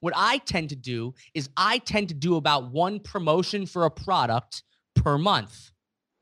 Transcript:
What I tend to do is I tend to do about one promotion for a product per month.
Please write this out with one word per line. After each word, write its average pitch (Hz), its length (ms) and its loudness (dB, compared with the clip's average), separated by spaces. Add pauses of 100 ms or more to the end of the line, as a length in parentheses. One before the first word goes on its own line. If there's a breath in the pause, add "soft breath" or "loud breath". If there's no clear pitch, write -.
What 170 140 -2
I 226 240 2
tend 165 300 -4
to 147 60 -10
do 123 380 -6 (200 soft breath)
is 139 220 -6
I 214 240 2
tend 208 300 -2
to 165 60 -8
do 165 200 0
about 143 360 2
one 180 280 0
promotion 185 640 0
for 170 200 0
a 156 60 4
product 131 720 -2 (300)
per 147 240 2
month. 156 540 -2 (500)